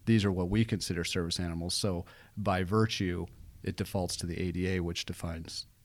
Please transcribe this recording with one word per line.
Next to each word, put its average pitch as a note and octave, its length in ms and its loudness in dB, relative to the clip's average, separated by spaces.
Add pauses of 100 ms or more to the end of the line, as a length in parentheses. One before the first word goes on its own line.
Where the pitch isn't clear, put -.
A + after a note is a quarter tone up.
these A2 180 6
are G2+ 80 4
what F2+ 180 2
we A2 140 4
consider F2 400 0
service E2+ 380 -2
animals." E2+ 320 -2
So F2+ 320 -2 (320)
by F#2+ 260 2
virtue, F#2 640 2 (380)
it F#2 120 -4
defaults F#2 420 -2
to F2+ 100 -6
the E2+ 120 -4
A F2+ 140 0
D F#2 220 0
A, F#2 40 2
which E2+ 260 -2
defines E2 600 -6 (200)